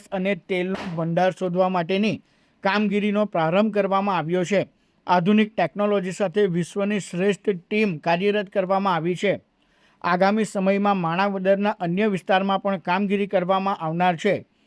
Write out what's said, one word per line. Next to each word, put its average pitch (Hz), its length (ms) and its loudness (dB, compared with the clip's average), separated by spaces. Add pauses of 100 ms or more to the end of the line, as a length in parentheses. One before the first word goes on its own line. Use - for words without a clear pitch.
(120)
અને 196 240 -2
તેલનો 185 600 -4
ભંડાર 170 360 0
શોધવા 185 380 0
માટેની 185 540 -2 (360)
કામગીરીનો 208 680 0
પ્રારંભ 185 480 0
કરવામાં 196 440 0
આવ્યો 170 260 -2
છે. 180 260 -2 (380)
આધુનિક 208 480 2
ટેકનોલોજી 202 560 0
સાથે 202 340 0
વિશ્વની 196 540 -2
શ્રેષ્ઠ 185 500 -2
ટીમ 202 480 -2
કાર્યરત 196 520 0
કરવામાં 190 460 0
આવી 165 200 -2
છે. 170 260 -2 (600)
આગામી 190 420 2
સમયમાં 202 540 0
માણાવદરના 196 720 0
અન્ય 185 380 -2
વિસ્તારમાં 196 540 0
પણ 196 160 -2
કામગીરી 196 500 -2
કરવામાં 190 480 0
આવનાર 170 400 0
છે 175 300 -2 (220)